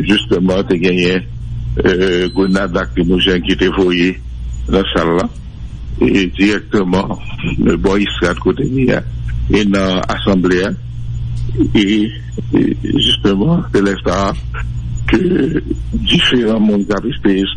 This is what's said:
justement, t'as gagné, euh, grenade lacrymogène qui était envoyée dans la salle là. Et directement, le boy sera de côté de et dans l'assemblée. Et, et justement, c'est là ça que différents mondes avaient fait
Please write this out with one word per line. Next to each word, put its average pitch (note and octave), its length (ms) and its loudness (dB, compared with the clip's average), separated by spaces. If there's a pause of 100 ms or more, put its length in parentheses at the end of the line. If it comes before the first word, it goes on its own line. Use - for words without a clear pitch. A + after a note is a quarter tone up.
justement, F#2+ 640 2
t'as F#2 140 0
gagné, F2+ 440 2 (640)
euh, F2+ 440 2
grenade F#2+ 440 0
lacrymogène F2+ 680 2
qui F#2 120 0
était F2+ 140 2
envoyée F2+ 520 2 (480)
dans F#2 120 2
la G2 40 2 (100)
salle E2+ 240 2
là. F#2+ 120 0 (720)
Et G2 260 2
directement, F#2+ 920 0 (400)
le - 180 2
boy G2 280 2 (140)
sera F2 140 2
de - 60 -6
côté A2+ 240 0
de B2+ 380 0 (540)
et G#2 100 2
dans F#2+ 420 2
l'assemblée. F2+ 560 2 (1120)
Et, G#2+ 340 2 (440)
et - 240 2 (180)
justement, A2+ 640 2 (120)
c'est G2+ 80 4
là G2 120 2 (120)
ça G2 280 0 (720)
que - 540 2 (320)
différents A#2+ 680 2
mondes G#2 260 2 (120)
avaient A2 140 -4 (100)
fait G2 220 2 (140)